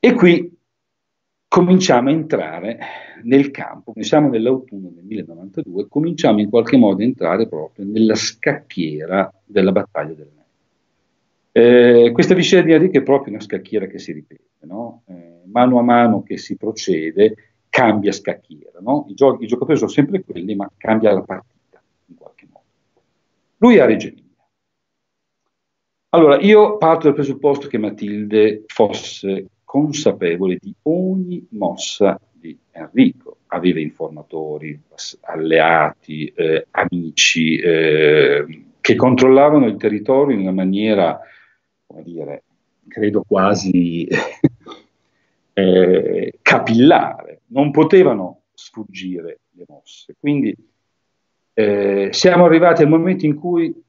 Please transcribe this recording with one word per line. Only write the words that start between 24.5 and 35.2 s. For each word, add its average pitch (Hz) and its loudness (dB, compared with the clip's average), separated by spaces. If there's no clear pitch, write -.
Allora, 151 6
io 214 6
parto 160 2
dal 143 2
presupposto 139 -4
che 120 -6
Matilde 107 -2
fosse - -4
consapevole 98 -2
di 101 -16
ogni 180 -6
mossa - -4
di - -20
Enrico. - -2
Aveva 87 -4
informatori, 76 -12
ass-, - -18
alleati, 80 -2